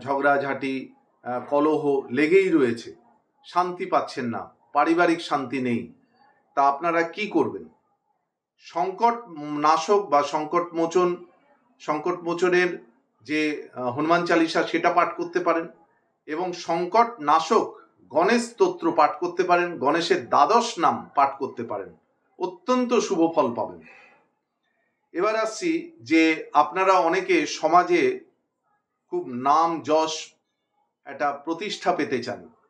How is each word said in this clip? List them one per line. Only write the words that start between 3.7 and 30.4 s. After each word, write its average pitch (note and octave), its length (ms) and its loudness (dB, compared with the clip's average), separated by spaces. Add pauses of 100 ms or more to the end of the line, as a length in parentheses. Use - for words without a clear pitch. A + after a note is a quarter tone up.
পাচ্ছেন C#3 420 -2
না, F#2+ 80 -8 (340)
পারিবারিক E3 520 2
শান্তি C3+ 300 -4 (100)
নেই, A2 140 -2 (720)
তা - 60 0 (120)
আপনারা E3+ 280 -2 (140)
কি G#3 100 -6 (120)
করবেন? A2+ 280 -2 (1080)
সংকট F#3+ 440 0 (500)
নাশক G3+ 360 4 (100)
বা C#3+ 80 6 (120)
সংকট E3 340 -2 (120)
মোচন, F3 300 2 (800)
সংকট D#3+ 300 -2 (120)
মোচনের F3 420 2 (560)
যে, D3+ 140 -2 (380)
আহ, B2 180 -4
হনুমান E3+ 340 2
চালিসা E3 300 2 (100)
সেটা F3 280 2
পাঠ E3 200 2
করতে E3+ 280 -4
পারেন E3 200 0 (640)
এবং D#3+ 180 -6 (200)
সংকট F3 420 2 (220)
নাশক E3+ 360 2 (460)
গণেশ G#3 380 4
স্তোত্র F3 360 -6 (120)
পাঠ D3 140 4 (100)
করতে F3 280 -2
পারেন, F3 180 2 (160)
গণেশের E3 360 2 (120)
দ্বাদশ D3 340 4 (180)
নাম A#2 120 2 (200)
পাঠ C#3 140 2 (100)
করতে B2 300 -8
পারেন, G2 200 -10 (480)
অত্যন্ত B3 520 -2 (160)
শুভ E3+ 140 -2 (160)
ফল C3 140 2 (100)
পাবেন। F2 220 -10 (1400)
এবার G#3+ 260 0
আসছি F#3 260 -4 (400)
যে D#3+ 120 6 (400)
আপনারা F#3 320 2 (140)
অনেকে F3+ 280 0 (240)
সমাজে E3 420 4 (1080)
খুব F3+ 140 -6 (260)
নাম D#3+ 200 4 (200)
যশ, D#3+ 260 2 (960)